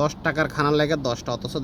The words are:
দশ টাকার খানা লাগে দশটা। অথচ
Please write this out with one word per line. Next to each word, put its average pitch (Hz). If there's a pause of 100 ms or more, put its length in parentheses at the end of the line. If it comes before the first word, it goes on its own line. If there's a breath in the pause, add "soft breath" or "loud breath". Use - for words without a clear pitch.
দশ 147 (120)
টাকার 156
খানা 147
লাগে 151 (120)
দশটা। 120
অথচ -